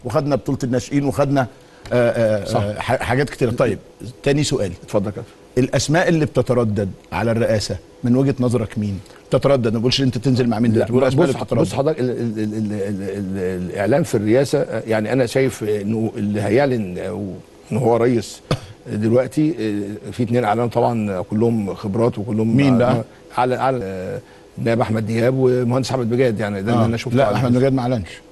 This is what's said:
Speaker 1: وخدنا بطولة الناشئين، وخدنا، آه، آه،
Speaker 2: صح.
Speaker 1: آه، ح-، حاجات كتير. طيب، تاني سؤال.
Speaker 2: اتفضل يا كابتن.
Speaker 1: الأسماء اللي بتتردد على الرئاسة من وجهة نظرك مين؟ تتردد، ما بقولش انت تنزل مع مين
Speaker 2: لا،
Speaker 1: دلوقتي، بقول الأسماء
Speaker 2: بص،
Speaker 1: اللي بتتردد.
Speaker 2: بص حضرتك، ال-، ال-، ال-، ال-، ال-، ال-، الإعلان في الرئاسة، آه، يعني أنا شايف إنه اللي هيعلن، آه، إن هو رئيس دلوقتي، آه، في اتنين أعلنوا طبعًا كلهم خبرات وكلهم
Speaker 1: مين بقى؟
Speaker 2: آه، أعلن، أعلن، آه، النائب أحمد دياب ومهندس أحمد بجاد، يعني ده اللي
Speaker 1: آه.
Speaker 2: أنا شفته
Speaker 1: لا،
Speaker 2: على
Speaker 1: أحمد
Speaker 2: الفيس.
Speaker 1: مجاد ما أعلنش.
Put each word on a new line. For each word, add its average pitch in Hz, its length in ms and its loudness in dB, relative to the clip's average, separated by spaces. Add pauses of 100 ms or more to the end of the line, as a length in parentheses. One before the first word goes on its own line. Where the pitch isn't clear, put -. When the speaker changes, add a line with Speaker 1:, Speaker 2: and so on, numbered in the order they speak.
Speaker 1:
وخدنا 139 320 0
بطولة 135 280 -4
الناشئين، 127 400 -2
وخدنا، 135 420 0 (460)
آه، 113 500 2
آه، - 20 -10
Speaker 2:
صح. 107 160 -2
Speaker 1:
آه، 101 140 -2
ح-، 107 280 -2
حاجات 135 280 0
كتير. 120 200 0
طيب، 120 280 0 (440)
تاني 143 220 2
سؤال. 101 280 -2 (100)
Speaker 2:
اتفضل 104 240 -2
يا 107 40 -4
كابتن. - 200 -10 (280)
Speaker 1:
الأسماء 143 500 2
اللي 160 180 2
بتتردد 113 640 0 (220)
على 107 180 -2
الرئاسة 110 460 0 (280)
من 123 120 4
وجهة 135 240 2
نظرك 113 380 0
مين؟ 104 220 -4 (300)
تتردد، 127 420 2
ما 117 60 0
بقولش 123 220 0
انت 127 180 0
تنزل 123 300 2
مع 110 100 0
مين 117 140 4
Speaker 2:
لا، - 20 4 (120)
Speaker 1:
دلوقتي، 113 60 -6
بقول 127 120 4
الأسماء 135 220 4
Speaker 2:
بص، 131 80 2
Speaker 1:
اللي - 100 -6
بتتردد. 113 180 2
Speaker 2:
بص 98 120 -2
حضرتك، 139 260 0
ال-، 127 100 0
ال-، 113 280 -4
ال-، 107 160 -2
ال-، 107 180 -2
ال-، 95 960 -4
ال-، 85 40 -6
الإعلان 107 320 0
في - 120 -4
الرئاسة، 123 440 2
آه، 113 280 -4
يعني 110 260 0
أنا 127 140 2
شايف 131 380 -2
إنه 107 520 -2
اللي 104 240 -2
هيعلن، 110 580 0
آه، 95 260 -6 (480)
إن 107 40 -2
هو 117 200 2
رئيس 113 440 0 (520)
دلوقتي، 123 680 2
آه، 104 500 -4
في 127 120 -4
اتنين 120 220 0
أعلنوا 117 220 2
طبعًا 113 560 0
كلهم 107 520 0
خبرات 110 440 -2
وكلهم 110 380 0
Speaker 1:
مين 135 220 4
بقى؟ 120 140 4
Speaker 2:
آه، 117 120 0 (340)
أعلن، 127 140 2
أعلن، 123 300 0
آه، 95 380 -6 (380)
النائب 117 220 0
أحمد 110 260 -2
دياب 120 300 2
ومهندس 127 540 2
أحمد 123 200 -2
بجاد، 120 300 2
يعني 101 220 -4
ده 113 100 0
اللي 120 100 4
Speaker 1:
آه. 110 40 2
Speaker 2:
أنا 113 100 0
شفته 120 200 -2
Speaker 1:
لا، 131 100 4
Speaker 2:
على 123 100 0
Speaker 1:
أحمد 127 100 0
Speaker 2:
الفيس. 123 140 4
Speaker 1:
مجاد 131 120 4
ما 131 100 0
أعلنش. 120 260 -2 (240)